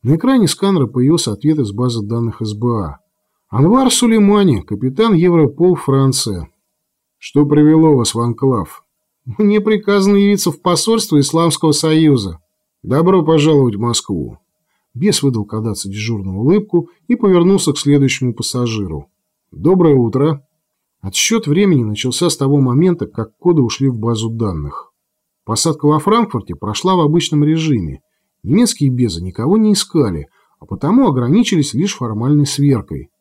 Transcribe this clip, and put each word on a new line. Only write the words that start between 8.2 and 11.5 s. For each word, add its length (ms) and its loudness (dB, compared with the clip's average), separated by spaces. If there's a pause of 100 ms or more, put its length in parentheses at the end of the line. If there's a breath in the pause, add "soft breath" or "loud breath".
«Мне 360 0
приказано 540 2
явиться 360 2
в 100 -12
посольство 580 0
Исламского 520 0